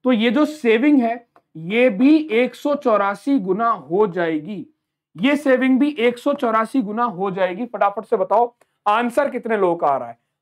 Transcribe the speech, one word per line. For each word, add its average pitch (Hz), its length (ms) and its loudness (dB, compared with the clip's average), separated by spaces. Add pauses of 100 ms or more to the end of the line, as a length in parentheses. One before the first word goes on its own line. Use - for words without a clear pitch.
तो 254 80 2
ये 226 180 2
जो 285 160 2
सेविंग 254 540 2
है 240 260 -4 (300)
ये 208 340 0
भी 254 260 4 (160)
एक 240 220 0
सौ 294 200 -4
चौरासी 220 640 0
गुना 196 300 -2
हो 190 380 0
जाएगी, 165 600 -6 (500)
ये 262 200 2
सेविंग 262 440 2
भी 294 180 2
एक 240 200 0
सौ 285 140 -2
चौरासी 226 500 0
गुना 214 220 -4
हो 196 260 -4
जाएगी। 185 360 -2
फटाफट 202 380 -6
से 233 120 -2
बताओ 208 360 0 (340)
आंसर 240 440 0
कितने 226 260 -4
लोगों 180 200 0
का 170 100 -2
आ 139 100 2
रहा 120 120 -8
है? 117 100 -18 (240)